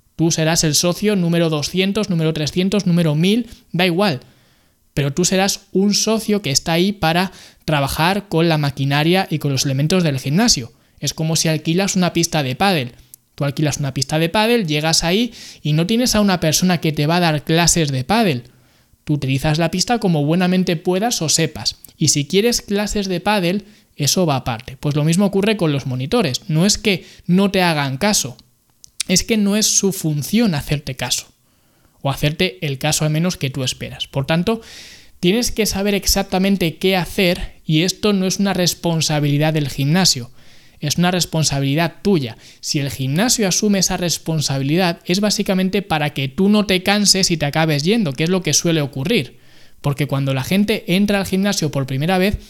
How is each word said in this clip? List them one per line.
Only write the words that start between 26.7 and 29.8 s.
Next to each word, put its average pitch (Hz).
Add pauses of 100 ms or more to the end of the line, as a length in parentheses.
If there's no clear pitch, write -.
que 196 (200)
no 190
te 190
hagan 143
caso, 190 (720)
es 180
que 226
no 202
es 214
su -